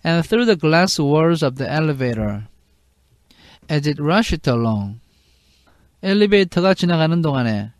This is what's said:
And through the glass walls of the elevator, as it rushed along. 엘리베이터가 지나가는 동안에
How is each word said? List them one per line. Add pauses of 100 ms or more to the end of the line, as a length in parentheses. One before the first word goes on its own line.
And
through
the
glass
walls
of
the
elevator, (1200)
as
it
rushed
along. (1000)
엘리베이터가
지나가는
동안에